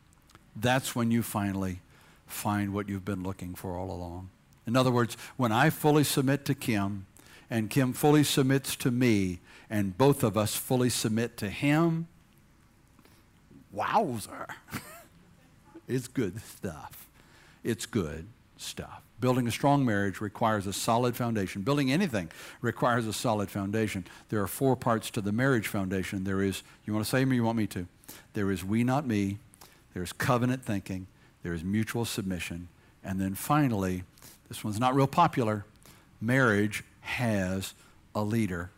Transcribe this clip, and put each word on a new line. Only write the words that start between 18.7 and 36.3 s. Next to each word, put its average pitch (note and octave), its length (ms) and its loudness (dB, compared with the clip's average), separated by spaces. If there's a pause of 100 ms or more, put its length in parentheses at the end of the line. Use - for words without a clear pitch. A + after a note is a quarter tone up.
Building B2+ 280 2
a - 20 -2
strong C#3+ 340 4
marriage G2+ 360 0
requires G#2+ 460 0
a G2+ 60 -4
solid A#2+ 440 0
foundation. A2 460 -2
Building C3+ 300 2
anything B2+ 380 0 (320)
requires A#2+ 440 2
a G#2+ 60 -4
solid G#2 380 -2
foundation. G2+ 560 -2 (220)
There G#2+ 120 -2
are G2 60 0
four C3 280 2
parts A#2 360 0
to A#2+ 100 -6
the G2+ 120 -2
marriage B2 340 2
foundation. F#2+ 580 -2
There G2 160 -2
is, G2 220 0 (240)
you G#2+ 60 -4
wanna G#2+ 120 0
say B2+ 160 2
them C3 120 2
or - 20 2
you A#2+ 100 2
want A2+ 140 0
me G#2+ 80 0
to? F2+ 200 -6 (460)
There G2+ 180 -2
is F2+ 140 -2
we, A2 200 0
not C3 220 0
me. G2+ 320 0 (540)
There's F2+ 200 -8
covenant B2+ 520 0
thinking. F#2+ 440 -6 (340)
There F2 100 -6
is E2 120 -6
mutual A2 400 -2
submission. F2 640 -6 (360)
And F#2+ 160 -4
then G2 140 -2
finally, G2 720 0 (440)
this - 160 -14
one's G#2+ 160 -4
not B2+ 140 2
real C3+ 140 4
popular, A#2+ 580 2 (540)
marriage A2 640 4 (160)